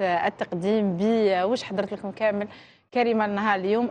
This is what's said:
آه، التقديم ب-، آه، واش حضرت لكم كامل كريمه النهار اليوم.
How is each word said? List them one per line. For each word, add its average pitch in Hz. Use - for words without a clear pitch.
آه، 180
التقديم 202
ب-، 180
آه، 202
واش 247
حضرت 196
لكم 202
كامل 208
كريمه 233
النهار 202
اليوم. 220